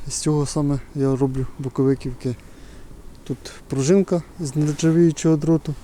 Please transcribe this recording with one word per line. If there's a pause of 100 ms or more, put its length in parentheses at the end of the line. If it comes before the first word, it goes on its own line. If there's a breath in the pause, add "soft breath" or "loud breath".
Із
цього
саме (140)
я
роблю (120)
бокові
ківки. (880 loud breath)
Тут (300)
пружинка (180)
із
нержавіючого
дроту.